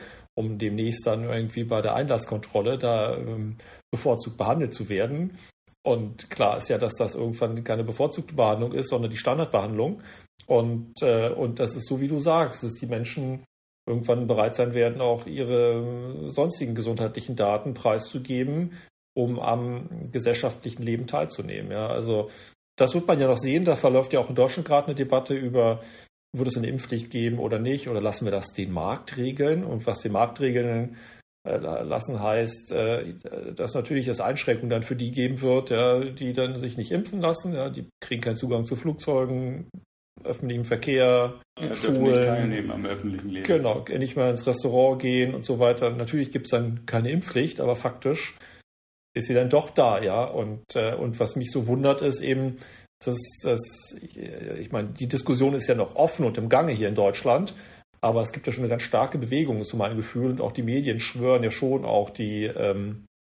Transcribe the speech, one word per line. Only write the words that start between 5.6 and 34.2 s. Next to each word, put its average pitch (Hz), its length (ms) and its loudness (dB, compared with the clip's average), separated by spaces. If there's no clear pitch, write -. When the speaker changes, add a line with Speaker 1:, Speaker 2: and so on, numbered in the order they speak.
Speaker 1:
Und 113 460 -2
klar 107 300 2
ist - 100 -6
ja, 117 80 2
dass 107 200 0
das 107 180 0
irgendwann 117 500 -2
keine 113 200 -2
bevorzugte 147 500 -2
Behandlung 113 380 2
ist, 135 180 -2
sondern 117 200 0
die 113 60 -8
Standardbehandlung. 123 840 0
Und, 117 560 2
äh, 117 280 4
und 120 300 -2
das 117 160 -2
ist 110 100 -8
so, 135 160 -2
wie 139 60 0
du 147 120 -2
sagst, 160 420 2
dass 117 120 -6
die - 120 -10
Menschen 127 560 -4
irgendwann 117 400 0
bereit 113 280 2
sein 120 200 2
werden, 120 260 2
auch 120 260 2
ihre 123 1000 0
sonstigen 143 460 0
gesundheitlichen 113 640 -4
Daten 107 360 2
preiszugeben, 127 1000 -2
um 120 220 0
am 123 720 -4
gesellschaftlichen 117 680 -2
Leben 117 260 -2
teilzunehmen. 104 640 -6
Ja, 107 160 -4
also 113 420 0
das 131 180 4
wird 170 140 0
man 165 100 6
ja 135 80 4
noch 123 100 4
sehen. 135 280 0
Da 165 100 4
verläuft 131 380 4
ja 139 80 4
auch - 80 -2
in 123 80 -8
Deutschland 131 320 2
gerade 143 180 4
eine 147 80 -4
Debatte 131 400 0
über, 120 460 2
wird 127 120 0
es 123 80 -2
eine 117 120 -2
Impfpflicht 127 420 -4
geben 117 300 0
oder 110 180 -2
nicht, 131 300 -2
oder 107 120 -2
lassen 107 260 -2
wir 101 40 -2
das 98 220 -2
den 92 180 -4
Markt 90 460 -4
regeln? 139 480 0
Und 117 220 -6
was 107 140 0
den 104 120 -4
Markt 117 280 2
regeln, 120 560 0
äh, - 120 0
la-, 78 260 -4
lassen 113 400 -4
heißt, 113 480 0
äh, 110 440 -2
dass - 180 -4
natürlich 131 320 -2
es 123 140 -2